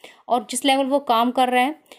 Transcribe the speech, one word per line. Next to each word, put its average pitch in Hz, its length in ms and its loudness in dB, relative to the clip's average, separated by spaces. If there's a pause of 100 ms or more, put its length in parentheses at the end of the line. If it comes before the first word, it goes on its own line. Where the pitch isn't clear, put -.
(280)
और 240 220 -2
जिस 254 160 -6
लेवल 269 200 2
वो 277 140 0
काम 240 320 0
कर 247 180 0
रहा 247 140 2
है 302 120 -4 (240)